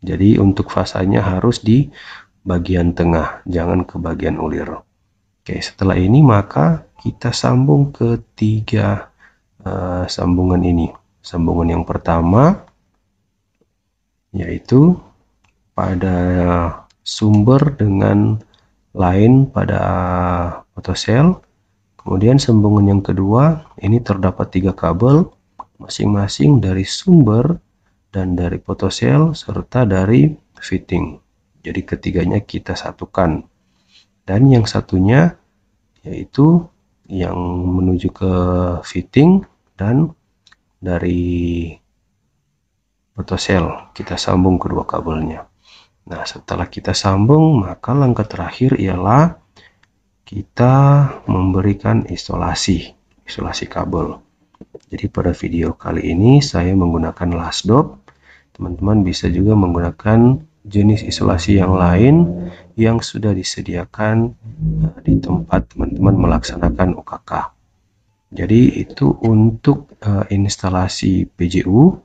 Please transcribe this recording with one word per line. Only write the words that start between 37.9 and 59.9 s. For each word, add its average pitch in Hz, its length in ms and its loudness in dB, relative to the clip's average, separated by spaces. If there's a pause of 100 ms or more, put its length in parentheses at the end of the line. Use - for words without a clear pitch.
ke 95 220 -4 (500)
fitting 165 600 2 (320)
dan 131 340 -2 (680)
dari 87 960 -4 (1400)
potosel 92 800 -4
kita - 240 -12
sambung 92 400 0
kedua - 320 -4
kabelnya. 80 580 -8 (600)
Nah, - 160 -14
setelah - 480 -10
kita - 240 -6
sambung, 117 720 2
maka - 240 -10
langkah 127 320 0
terakhir - 560 -2
ialah 101 640 0 (800)
kita 117 520 0 (520)
memberikan 98 800 0
isolasi, 85 880 -4 (320)
isolasi - 400 -10
kabel. 82 560 -6 (640)
Jadi - 240 -8
pada 87 240 -2
video 82 400 -4
kali 85 400 -6
ini 117 240 6
saya 90 400 0
menggunakan 85 560 -2
lasdop. 95 640 0 (560)
Teman-teman 95 480 -2
bisa 90 240 -2
juga 98 320 2
menggunakan 98 800 2 (240)